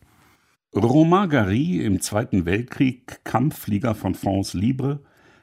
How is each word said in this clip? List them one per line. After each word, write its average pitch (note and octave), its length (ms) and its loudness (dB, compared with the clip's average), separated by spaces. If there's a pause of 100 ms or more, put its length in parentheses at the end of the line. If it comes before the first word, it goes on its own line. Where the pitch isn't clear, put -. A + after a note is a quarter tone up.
(760)
Romain E3 540 4
Gary, C3 560 0
im F#2+ 160 0
Zweiten G#2 460 -2
Weltkrieg A#2+ 760 -4
Kampfflieger A2+ 720 -2
von F2+ 180 -4
France G2 420 -4
Libre, C3 440 -2 (420)